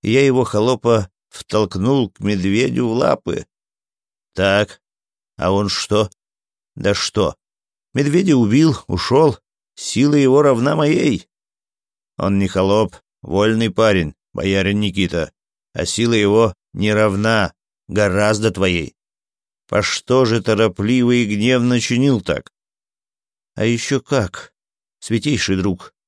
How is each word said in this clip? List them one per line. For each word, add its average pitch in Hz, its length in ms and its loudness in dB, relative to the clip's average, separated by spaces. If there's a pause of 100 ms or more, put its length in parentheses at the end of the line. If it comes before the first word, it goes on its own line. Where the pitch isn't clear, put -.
Я 127 220 2
его, 131 200 2
холопа, 113 680 0 (180)
втолкнул 107 800 -2
к - 120 -18
медведю 104 680 -2
в 110 40 -2
лапы". - 540 -2 (880)
"Так, 98 460 -2 (560)
а 87 140 -2
он 98 180 0
что?" 107 400 -2 (680)
"Да 101 180 0
что? 92 400 -4 (600)
Медведя 147 420 2
убил, 127 400 4 (100)
ушел. 127 520 0 (360)
Сила 147 400 -2
его 139 280 4
равна 139 340 2
моей". 147 520 0 (880)
"Он 98 220 -2
не 98 80 0
холоп, 98 480 0 (280)
вольный 110 480 0
парень, 92 440 0 (180)
боярин 98 480 -2
Никита, 90 520 -4 (400)
а 80 140 -6
сила 117 280 -2
его 104 400 2 (180)
не 104 200 -2
равна, 104 640 0 (320)
гораздо 104 640 0
твоей. 90 460 -2 (720)
По 104 140 0
что 127 420 0
же 113 180 0
торопливо 110 720 0
и 120 120 2
гневно 120 560 0
чинил 123 400 0
так?" - 320 -6 (1000)
"А 110 100 -4
еще 117 360 -2
как, - 520 -6 (460)
святейший 110 580 -4
друг. 95 380 -4 (140)